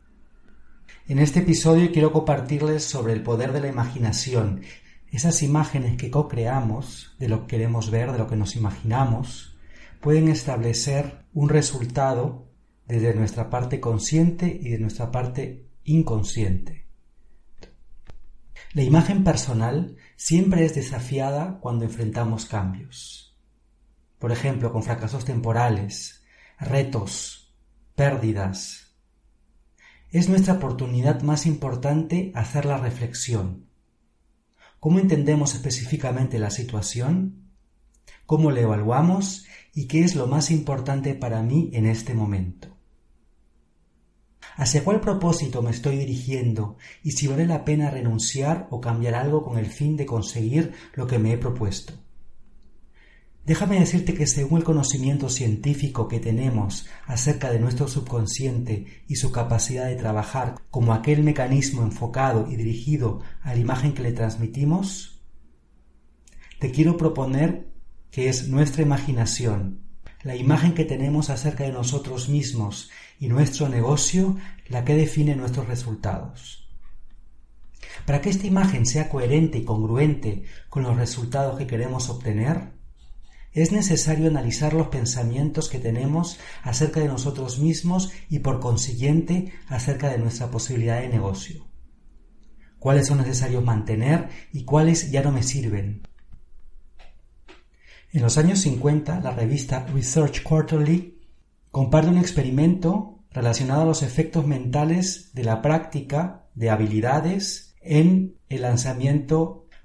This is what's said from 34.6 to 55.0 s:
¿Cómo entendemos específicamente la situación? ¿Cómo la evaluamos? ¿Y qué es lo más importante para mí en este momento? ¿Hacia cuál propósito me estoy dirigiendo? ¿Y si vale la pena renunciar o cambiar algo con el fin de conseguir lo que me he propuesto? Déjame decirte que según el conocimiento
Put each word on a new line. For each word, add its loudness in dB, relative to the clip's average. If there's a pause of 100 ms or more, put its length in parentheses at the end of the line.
¿Cómo 4
entendemos 4
específicamente -2
la 0
situación? -2 (760)
¿Cómo 4
la 2
evaluamos? 2 (280)
¿Y -6
qué 4
es 0
lo 0
más 0
importante -2
para -4
mí 2
en 2
este 0
momento? -4 (1800)
¿Hacia 0
cuál 2
propósito 0
me -2
estoy -2
dirigiendo? -4 (260)
¿Y -4
si -2
vale 2
la -2
pena 0
renunciar -2
o -8
cambiar -2
algo 0
con -4
el -2
fin -2
de -2
conseguir -2 (220)
lo -6
que 2
me 2
he 0
propuesto? -4 (1500)
Déjame 2
decirte 4
que 0
según 2
el 4
conocimiento 0